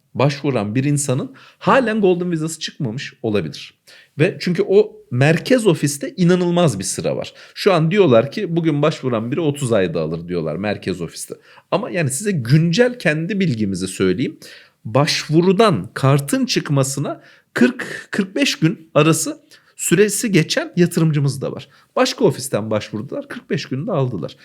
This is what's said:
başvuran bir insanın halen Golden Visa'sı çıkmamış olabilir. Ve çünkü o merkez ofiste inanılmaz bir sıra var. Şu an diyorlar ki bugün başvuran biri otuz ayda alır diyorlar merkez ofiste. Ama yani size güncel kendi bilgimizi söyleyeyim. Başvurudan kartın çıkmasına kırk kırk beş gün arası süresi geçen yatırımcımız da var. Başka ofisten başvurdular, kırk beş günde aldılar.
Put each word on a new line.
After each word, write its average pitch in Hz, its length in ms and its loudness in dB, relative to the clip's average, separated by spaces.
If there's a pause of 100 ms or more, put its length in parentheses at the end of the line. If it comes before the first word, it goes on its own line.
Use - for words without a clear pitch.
(140)
başvuran 120 600 0
bir 131 80 0
insanın 143 500 -2 (240)
halen 220 440 2
Golden 180 300 2
Visa'sı 160 280 -4
çıkmamış - 540 -8 (100)
olabilir. 101 500 -4 (460)
Ve 190 200 2
çünkü 180 280 -2
o 202 280 4 (160)
merkez 160 560 2
ofiste 156 500 0
inanılmaz 175 600 2
bir 95 40 -6
sıra 82 340 -4
var. - 160 -10 (200)
Şu 196 200 2
an 160 180 2
diyorlar 135 400 4
ki 165 240 -6
bugün 160 260 0
başvuran 123 500 -2
biri 147 80 -4
otuz 143 340 -2
ayda 87 280 2
alır 82 260 -6
diyorlar 80 280 -4
merkez 98 460 -6
ofiste. - 340 -12 (360)
Ama 202 180 -2
yani 170 200 -2
size 208 220 -4
güncel 165 680 2
kendi 165 400 -2
bilgimizi 104 480 -2
söyleyeyim. 95 500 0 (480)
Başvurudan 160 1080 2
kartın 143 520 2
çıkmasına 147 760 -2 (320)
kırk - 580 -2
kırk 190 240 -4
beş 285 200 0
gün - 380 -2
arası 160 480 2 (340)
süresi 202 560 0
geçen 175 440 0
yatırımcımız 160 680 0
da 69 100 -6
var. - 160 -12 (280)
Başka 254 300 0
ofisten 110 460 -2
başvurdular, 107 560 -6
kırk - 220 -16
beş 160 160 -4
günde 151 260 -6
aldılar. 127 540 -4